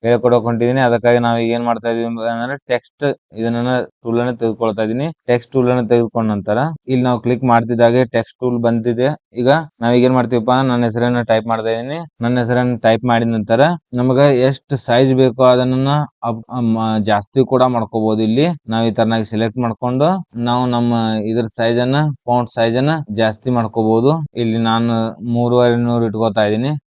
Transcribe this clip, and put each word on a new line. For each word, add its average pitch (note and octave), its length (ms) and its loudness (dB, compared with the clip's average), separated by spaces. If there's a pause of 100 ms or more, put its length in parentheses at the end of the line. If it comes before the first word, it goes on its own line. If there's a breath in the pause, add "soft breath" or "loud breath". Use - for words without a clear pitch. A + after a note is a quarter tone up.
ಹೇಳ್ಕೊಡಕ್ A#2+ 420 2
ಹೊಂಟಿದೀನಿ. A#2+ 400 0
ಅದಕ್ಕಾಗಿ A#2+ 380 2
ನಾವ್ A#2 180 0
ಈಗ A2+ 140 0
ಏನ್ A#2+ 120 -4
ಮಾಡ್ತಾ A#2 240 -2
ಇದೀವಿ A#2 140 -2 (260)
ಅಂದ್ರೆ, A#2+ 220 -6 (160)
ಟೆಕ್ಸ್ಟ್ - 340 -6 (340)
ಇದನ್ನ A#2 340 -2 (300)
ಟೂಲ್ A#2 200 0
ಅನ್ನ B2 180 -2
ತೆಗೆದುಕೊಳ್ತಾ A2 460 -2
ಇದೀನಿ. B2+ 200 -2 (220)
ಟೆಕ್ಸ್ಟ್ B2 240 0
ಟೂಲ್ B2+ 200 2
ಅನ್ನ B2+ 180 0
ತೆಗೆದುಕೊಂಡ A#2 420 0
ನಂತರ G#2 240 -2 (340)
ಇಲ್ಲಿ B2+ 160 0
ನಾವ್ B2 180 0
ಕ್ಲಿಕ್ B2 260 0
ಮಾಡ್ತಿದ್ದಾಗೆ A#2 520 4 (120)
ಟೆಕ್ಸ್ಟ್ A2+ 260 -4
ಟೂಲ್ B2 160 -2 (100)
ಬಂದಿದೆ. A#2 420 0 (320)
ಈಗ B2 80 2 (320)
ನಾವ್ A#2 160 2
ಈಗ B2 120 4
ಏನ್ B2+ 100 2
ಮಾಡ್ತೀವಪ್ಪ A#2 380 0
ಅಂದ್ರೆ, C3 160 0
ನನ್ನ A#2+ 160 0
ಹೆಸರನ್ನ A#2+ 420 -2
ಟೈಪ್ A2 200 0
ಮಾಡ್ತಾ A2+ 240 -2
ಇದೀನಿ. C3 240 -8 (260)
ನನ್ನ B2 180 0
ಹೆಸರನ್ನ B2 340 0 (100)
ಟೈಪ್ A2+ 240 0
ಮಾಡಿದ A#2 260 0
ನಂತರ A2+ 240 0 (400)
ನಮಗ B2+ 180 2 (300)
ಎಷ್ಟ್ C#3 260 -6 (120)
ಸೈಜ್ C3 340 4
ಬೇಕೋ B2+ 320 2
ಅದನ್ನ B2+ 360 0 (400)
ಅಪ್-, A2+ 160 -8 (140)
ಅಮ್, A#2 120 0 (400)
ಜಾಸ್ತಿ G#2 300 0 (120)
ಕೂಡ B2+ 100 4 (120)
ಮಾಡ್ಕೋಬಹುದು. A2 540 0
ಇಲ್ಲಿ C3+ 180 2 (260)
ನಾವ್ A2+ 160 0
ಈ G#2+ 120 -4
ತರನಾಗಿ A2 320 0
ಸೆಲೆಕ್ಟ್ A2+ 320 -2
ಮಾಡ್ಕೊಂಡು B2+ 440 -2 (400)
ನಾವು B2 140 0 (140)
ನಮ್ಮ A#2+ 160 0 (360)
ಇದ್ರ A2+ 160 -2 (120)
ಸೈಜ್ A#2 280 0
ಅನ್ನ, C3 140 0 (280)
ಫಾಂಟ್ A#2+ 300 -2
ಸೈಜ್ A#2 240 0
ಅನ್ನ D3+ 140 0 (260)
ಜಾಸ್ತಿ A2 280 -2 (100)
ಮಾಡ್ಕೋಬಹುದು. A2+ 520 0 (300)
ಇಲ್ಲಿ A2+ 180 0 (120)
ನಾನು A#2 120 0 (520)
ಮೂರುವರೆ A#2+ 420 2 (100)
ನೂರು A#2+ 220 0
ಇಟ್ಕೋತಾ G#2+ 400 0
ಇದೀನಿ. A#2+ 240 -2 (200)